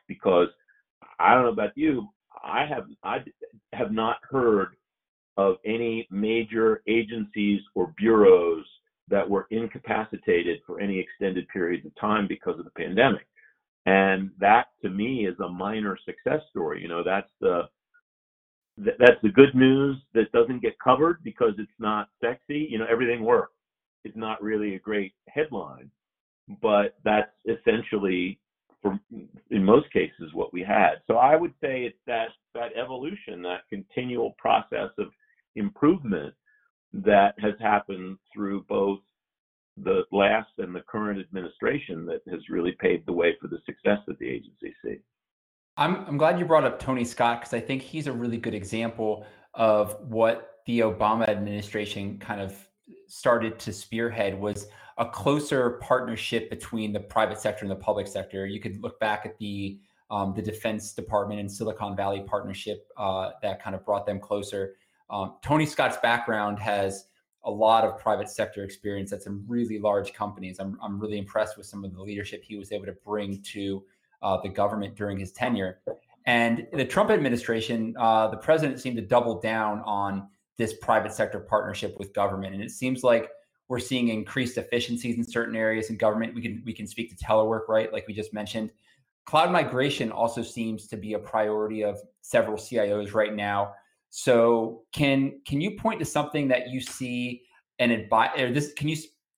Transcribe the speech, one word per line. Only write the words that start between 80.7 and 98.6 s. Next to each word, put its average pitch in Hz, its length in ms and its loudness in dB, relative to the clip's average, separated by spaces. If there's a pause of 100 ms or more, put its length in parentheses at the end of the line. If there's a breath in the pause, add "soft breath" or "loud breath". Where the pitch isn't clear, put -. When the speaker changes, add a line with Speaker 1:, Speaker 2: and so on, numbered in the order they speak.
Speaker 2:
private 107 380 0
sector 104 260 -2
partnership 98 640 -4
with 98 120 -12
government. 95 420 -2
And 101 100 -8
it 120 80 -12
seems 127 320 -4
like 117 260 4 (380 loud breath)
we're 127 120 -4
seeing 123 280 0
increased 117 500 -4
efficiencies 120 580 -4
in 117 80 -2
certain 113 320 -4
areas 110 340 -2
in 110 60 -8
government. 110 380 0
We 113 80 -10
can, 110 220 -8
we 117 80 -8
can 107 140 -12
speak 117 300 -10
to - 80 -12
telework, 110 440 0
right? 110 240 0
Like 110 140 -6
we 104 80 -10
just 107 180 -8
mentioned. 107 380 -8 (540)
Cloud 165 260 2
migration 135 600 0
also 117 300 -2
seems 113 440 -8
to 110 100 -12
be 104 180 -8
a 101 40 -2
priority 107 640 -2
of 104 180 -2 (220)
several 110 360 0
C 117 200 -6
I 104 140 2
Os 101 200 -4
right 107 220 2
now. 101 400 -2 (360 soft breath)
So 117 720 2 (100)
can, 139 520 2
can 139 160 -2
you 202 120 -2
point - 260 -4
to 160 60 -6
something 147 440 -2
that 127 200 0
you 127 120 -6
see 123 600 -8 (380 soft breath)
and 120 100 4
advi-, 110 480 2
or 123 140 0
this, 147 220 -2